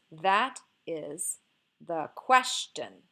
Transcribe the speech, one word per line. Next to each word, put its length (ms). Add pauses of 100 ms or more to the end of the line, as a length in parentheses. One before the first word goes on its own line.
(120)
that 480 (260)
is 540 (460)
the 300
question. 960